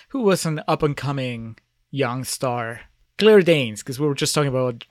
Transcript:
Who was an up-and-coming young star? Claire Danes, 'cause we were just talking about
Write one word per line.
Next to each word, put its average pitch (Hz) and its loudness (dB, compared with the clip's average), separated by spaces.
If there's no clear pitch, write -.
Who 269 -4
was 190 2
an 156 -4
up-and-coming 131 -4
young 131 -2
star? 120 -6
Claire 208 8
Danes, 135 2
'cause 127 -8
we 151 0
were 143 0
just 143 0
talking 147 2
about 127 -2